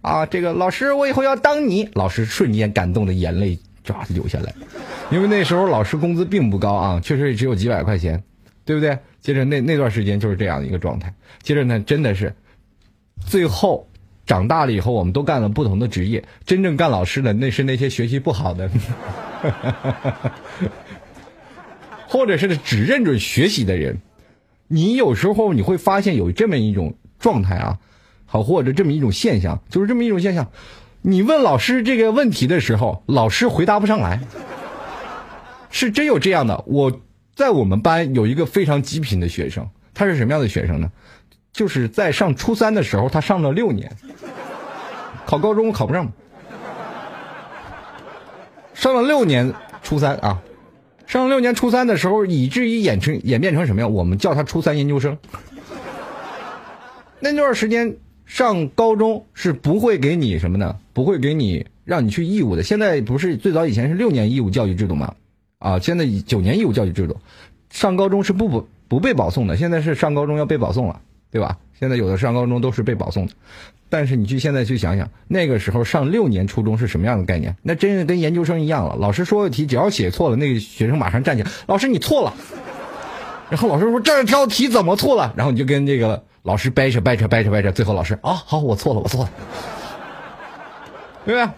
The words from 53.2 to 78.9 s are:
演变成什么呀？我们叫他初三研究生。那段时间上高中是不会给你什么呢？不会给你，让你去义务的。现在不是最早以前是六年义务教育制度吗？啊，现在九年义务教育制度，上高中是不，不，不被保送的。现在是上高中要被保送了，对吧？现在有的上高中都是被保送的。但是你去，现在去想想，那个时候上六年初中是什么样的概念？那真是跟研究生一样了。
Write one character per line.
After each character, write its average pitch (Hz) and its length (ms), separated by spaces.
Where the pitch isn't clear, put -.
演 117 160
变 180 120
成 156 140
什 110 80
么 101 60
呀？ 117 80
我 98 160
们 90 120
叫 165 160
他 147 120
初 160 180
三 151 160
研 143 80
究 143 140
生。 143 180
那 285 140
段 285 200
时 220 160
间 233 280
上 196 420
高 226 260
中 214 400
是 175 180
不 151 280
会 214 180
给 139 160
你 120 240
什 85 120
么 92 60
呢？ 98 200
不 127 120
会 180 140
给 139 160
你， 101 320
让 160 220
你 104 40
去 170 140
义 196 180
务 104 120
的。 82 80
现 208 160
在 185 220
不 120 180
是 170 180
最 190 140
早 165 160
以 135 60
前 117 160
是 165 60
六 214 160
年 113 200
义 131 100
务 101 100
教 107 180
育 92 60
制 101 120
度 87 80
吗？ 73 200
啊， 92 220
现 175 180
在 160 80
九 110 160
年 104 160
义 220 80
务 139 80
教 101 140
育 87 60
制 87 160
度， - 80
上 185 260
高 196 120
中 196 140
是 196 100
不， 202 160
不， 117 200
不 123 140
被 247 120
保 113 160
送 107 200
的。 82 80
现 165 140
在 165 120
是 151 140
上 151 180
高 147 100
中 147 140
要 147 80
被 156 100
保 117 160
送 120 160
了， 82 100
对 113 80
吧？ 90 200
现 131 120
在 123 60
有 107 120
的 95 80
上 117 160
高 123 140
中 123 160
都 127 100
是 120 100
被 113 120
保 - 160
送 92 160
的。 - 60
但 151 160
是 131 100
你 107 80
去， 127 140
现 143 160
在 131 100
去 117 140
想 92 180
想， 95 140
那 180 180
个 127 120
时 98 120
候 120 140
上 143 260
六 202 180
年 98 180
初 110 160
中 110 160
是 120 80
什 90 120
么 87 60
样 117 140
的 90 60
概 87 140
念？ 85 220
那 165 140
真 196 240
是 165 80
跟 180 120
研 160 140
究 170 100
生 165 200
一 151 60
样 127 200
了。 - 80